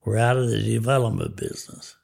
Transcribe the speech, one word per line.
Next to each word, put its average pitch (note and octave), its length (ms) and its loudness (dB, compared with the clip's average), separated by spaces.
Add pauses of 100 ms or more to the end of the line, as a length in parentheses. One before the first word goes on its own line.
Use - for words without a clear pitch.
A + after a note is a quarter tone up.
"We're G#2+ 140 0
out A#2+ 200 4
of B2 120 0
the G#2 120 0
development A2+ 720 0
business." - 680 -10